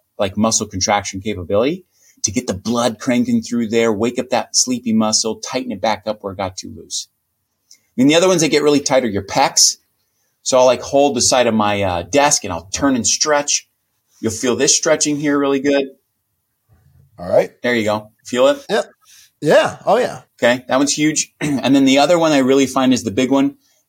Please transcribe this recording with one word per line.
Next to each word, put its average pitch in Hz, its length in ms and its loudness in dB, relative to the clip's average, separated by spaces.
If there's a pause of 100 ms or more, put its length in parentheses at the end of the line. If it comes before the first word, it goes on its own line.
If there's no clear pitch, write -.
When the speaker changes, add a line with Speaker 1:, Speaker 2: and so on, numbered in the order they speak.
(180)
Speaker 1:
like, 101 200 -4
muscle 113 280 0
contraction 98 540 -4
capability 104 640 -4 (380)
to 98 100 -4
get 120 140 -4
the 104 80 -4
blood 117 440 -4
cranking 120 440 -2
through 117 260 -4
there, 117 240 2
wake 117 260 -4
up 123 120 -6
that 113 260 -4
sleepy 120 380 -2
muscle, 110 460 0
tighten 127 300 -8
it 101 120 -10
back 107 240 -2
up 107 180 -8
where 98 80 -8
it 95 40 -16
got 95 200 -8
too 95 180 -16
loose. - 340 -12 (920)
Then 127 80 4
the 151 80 4
other 175 120 2
ones 185 140 2
that 156 80 2
get 147 140 0
really 147 180 2
tight 131 240 0
are 117 40 -2
your 95 140 -4
pecs. - 540 0 (680)
So 131 120 0
I'll, 127 80 6
like, 123 160 4
hold 139 340 2
the 120 60 -2
side 123 260 2
of 113 60 2
my, 104 300 0
uh, 90 220 -2
desk 143 400 2
and 95 60 -8
I'll 82 200 -10
turn 139 260 -2
and 110 100 -4
stretch. - 600 -2 (540)
You'll 110 100 -2
feel 120 240 -2
this 147 180 2
stretching 151 420 0
here 143 220 0
really 139 220 0
good. 139 280 0 (1300)
Speaker 2:
All 87 100 -12
right. - 220 2 (120)
Speaker 1:
There 123 120 -2
you 110 100 0
go. 107 280 -4 (120)
Feel 127 240 2
it? 143 220 -2
Speaker 2:
Yep. 220 140 0 (560)
Yeah. 214 440 2
Oh, 202 140 2
yeah. 208 240 -4 (200)
Speaker 1:
Okay. 123 260 2
That 127 100 0
one's 143 160 0
huge. 151 420 -2
<clears throat> - 40 -16
And 135 340 0
then 139 100 4
the 135 140 4
other 170 200 4
one 160 140 2
I 143 60 2
really 135 280 4
find 131 280 2
is 110 100 -2
the 110 60 -6
big 123 200 -2
one 139 260 0 (320)